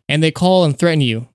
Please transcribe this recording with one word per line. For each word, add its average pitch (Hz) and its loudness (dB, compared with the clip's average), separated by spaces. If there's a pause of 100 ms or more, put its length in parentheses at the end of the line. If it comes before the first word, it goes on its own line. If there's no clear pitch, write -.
and 151 0
they 160 2
call 185 2
and 143 -2
threaten 165 0
you. 117 -2